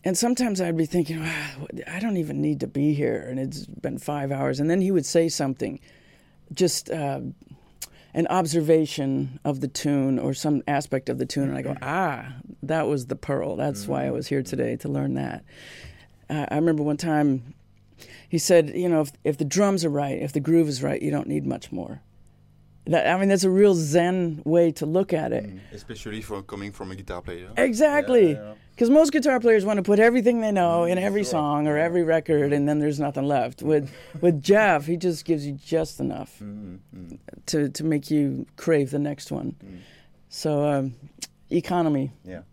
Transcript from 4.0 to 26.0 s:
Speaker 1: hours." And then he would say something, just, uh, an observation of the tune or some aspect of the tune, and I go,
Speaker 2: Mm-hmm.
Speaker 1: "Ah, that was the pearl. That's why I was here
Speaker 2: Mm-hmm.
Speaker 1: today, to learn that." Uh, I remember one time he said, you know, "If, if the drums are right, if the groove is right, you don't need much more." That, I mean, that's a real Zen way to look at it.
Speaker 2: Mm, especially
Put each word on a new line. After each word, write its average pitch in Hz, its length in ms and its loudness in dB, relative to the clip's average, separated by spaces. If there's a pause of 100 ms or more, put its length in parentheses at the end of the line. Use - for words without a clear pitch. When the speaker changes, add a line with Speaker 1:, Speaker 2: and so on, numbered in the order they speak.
Speaker 1:
hours." 135 260 -2
And 151 100 0
then 185 120 2
he 190 100 0
would 165 140 2
say 165 240 2
something, 135 500 -4 (720)
just, - 400 0
uh, 139 300 -4 (920)
an 165 140 0
observation 151 1160 2
of 139 160 -2
the 139 80 -4
tune 135 500 0
or 139 140 -2
some 147 340 0
aspect 135 420 -2
of 127 100 -2
the 127 60 -2
tune, 139 220 -2
and 135 100 -4
I 131 40 -6
go, 131 80 -6
Speaker 2:
Mm-hmm. 139 140 -8
Speaker 1:
"Ah, 135 500 -4 (280)
that 156 260 -2
was 131 200 -2
the - 80 -4
pearl. - 400 -4
That's 143 320 -4
why 135 180 -2
I 135 60 -2
was 127 160 -6
here 139 140 -2
Speaker 2:
Mm-hmm. - 80 -8
Speaker 1:
today, 120 260 -4
to 143 140 -8
learn 139 240 -2
that." 135 320 -6 (840)
Uh, 147 220 -4
I 123 40 -4
remember 156 280 2
one 147 140 -2
time 143 560 0 (720)
he 170 100 -2
said, 170 260 6 (120)
you 180 140 0
know, 160 100 4
"If, 143 120 0 (120)
if 147 140 0
the 156 80 0
drums 190 400 2
are 160 40 2
right, 143 320 -2
if 143 120 -6
the 151 80 0
groove 160 260 4
is 135 160 -4
right, 143 180 -2
you 151 100 -2
don't 147 180 -2
need 143 160 -2
much 127 260 -6
more." - 300 -10 (840)
That, 160 220 2
I 175 100 2
mean, 196 120 2
that's 196 160 4
a 185 40 4
real 196 260 6
Zen 170 680 2
way 170 300 4
to 151 120 -6
look 180 280 0
at 156 180 -2
it. 107 140 -4
Speaker 2:
Mm, 95 140 -14 (120)
especially 107 500 -12